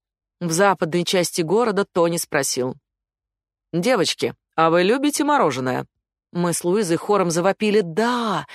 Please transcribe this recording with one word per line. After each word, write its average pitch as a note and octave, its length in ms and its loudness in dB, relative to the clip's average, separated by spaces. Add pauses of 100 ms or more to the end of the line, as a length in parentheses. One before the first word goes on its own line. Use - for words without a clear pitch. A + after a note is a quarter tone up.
(400)
В E3+ 140 -4
западной F3 500 2
части F3+ 380 0
города G3+ 420 0
Тони E3+ 320 0
спросил: C3+ 600 -4 (960)
"Девочки, F3 600 0 (220)
а D#3+ 140 4
вы F3 140 4
любите C#4 420 0
мороженое?" C3+ 600 0 (460)
Мы F3 220 -2
с - 100 -6
Луизой F3 320 0
хором F#3+ 340 0
завопили G3 520 0
"Да!" G#3+ 720 -2